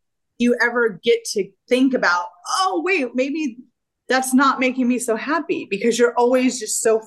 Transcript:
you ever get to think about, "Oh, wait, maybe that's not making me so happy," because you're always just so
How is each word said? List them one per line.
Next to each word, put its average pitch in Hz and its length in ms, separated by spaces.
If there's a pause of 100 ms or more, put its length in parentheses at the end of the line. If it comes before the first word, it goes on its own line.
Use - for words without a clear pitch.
(400)
you 240 220
ever 233 420
get 233 200 (100)
to 196 160 (180)
think 254 260
about, 185 320 (360)
"Oh, 370 220
wait, 320 300
maybe 269 440 (500)
that's 262 260
not 269 260
making 254 280
me 247 120
so 220 160
happy," 277 540
because 214 300
you're 240 180
always 254 420
just 214 220
so 220 260